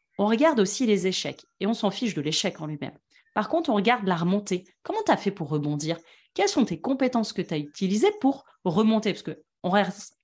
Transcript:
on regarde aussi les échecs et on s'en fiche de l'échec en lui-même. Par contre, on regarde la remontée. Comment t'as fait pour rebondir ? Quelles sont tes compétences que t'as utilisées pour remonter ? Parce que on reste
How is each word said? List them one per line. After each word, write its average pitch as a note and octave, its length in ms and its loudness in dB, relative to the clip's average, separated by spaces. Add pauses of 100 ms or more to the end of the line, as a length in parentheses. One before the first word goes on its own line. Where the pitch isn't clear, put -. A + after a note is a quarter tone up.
(160)
on G3+ 100 0
regarde B3 320 4
aussi G#3 280 2
les G3 200 4
échecs - 380 -4 (160)
et F#3+ 60 -2
on A3+ 80 0
s'en G#3+ 160 -2
fiche G3 240 -4
de D3+ 80 -4
l'échec D#3 400 -2
en D#3 40 -8
lui-même. D3 300 -8 (380)
Par G#3+ 160 -2
contre, E4 180 0
on B3 60 2
regarde G#3 320 2
la F#3 100 2
remontée. F#3 480 0 (180)
Comment G#4 220 -4
t'as D4+ 140 4
fait - 120 -2
pour D#3+ 200 -6
rebondir ? D3 480 -2 (340)
Quelles G4+ 160 0
sont C#4 160 4
tes D#3+ 160 -4
compétences B3+ 540 0
que F#3 80 -4
t'as E3 160 -4
utilisées G3 540 0 (100)
pour C4+ 240 0 (180)
remonter ? G#3+ 480 2
Parce - 100 -8
que - 200 -10 (220)
on F#3 60 -2
reste F#3+ 540 0